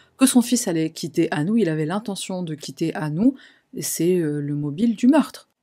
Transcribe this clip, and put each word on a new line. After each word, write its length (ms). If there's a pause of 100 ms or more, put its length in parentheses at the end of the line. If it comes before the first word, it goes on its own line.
(180)
que 100
son 160
fils 240
allait 240
quitter 400
Anou, 260
il 120
avait 180
l'intention 560
de 100
quitter 400
Anou, 420 (400)
et 60
c'est, 380
euh, 200
le 160
mobile 400
du 120
meurtre. 420 (140)